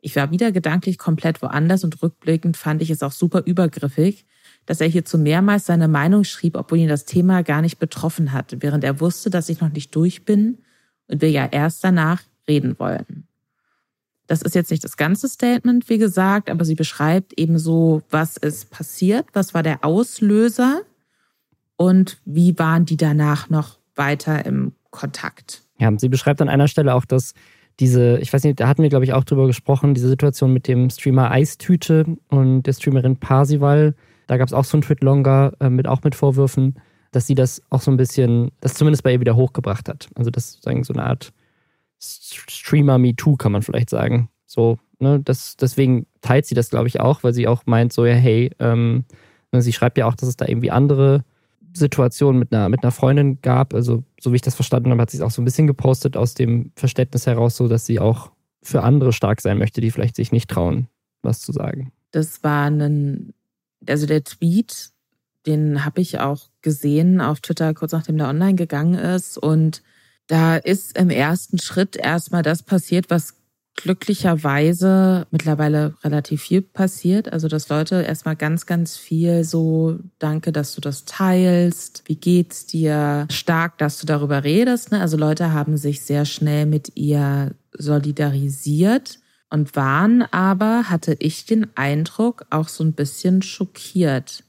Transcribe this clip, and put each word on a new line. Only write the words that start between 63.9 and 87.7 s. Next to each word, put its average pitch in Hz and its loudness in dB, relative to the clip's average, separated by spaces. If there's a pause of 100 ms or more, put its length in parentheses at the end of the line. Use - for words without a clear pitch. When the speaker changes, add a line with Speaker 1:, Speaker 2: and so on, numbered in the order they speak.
Speaker 1:
der 151 0
Tweet, - -4 (560)
den 151 0
hab 147 -4
ich 185 -4
auch 139 -6 (140)
gesehen 156 2
auf 147 -2
Twitter, 160 -4
kurz 156 -8
nachdem 160 -4
der 147 -2
online 175 2
gegangen 170 0
ist. 180 -4
Und 156 0 (460)
da 160 2
ist - -4
im 180 2
ersten 160 -2
Schritt - -4
erstmal 170 -2
das 160 -2
passiert, 180 -2
was 170 -2 (440)
glücklicherweise 175 0
mittlerweile 151 0 (100)
relativ 147 -4
viel 190 0
passiert. 190 -2
Also, 160 -4
dass 156 -4
Leute 160 0
erstmal 160 -4
ganz, 156 -4
ganz 170 -4
viel 170 0
so, 160 0 (200)
„Danke, 156 -4
dass 151 -4
du - -14
das 143 -10
teilst. 180 0
Wie 156 -4
geht's 175 0
dir?“ 151 -2
Stark, 165 -2
dass 147 -4
du - -12
darüber 143 -2
redest, 233 0
ne? 208 0
Also, 160 0
Leute 156 0
haben 151 0
sich 143 -4
sehr 147 -2
schnell 147 -2
mit 151 -2
ihr 139 0 (220)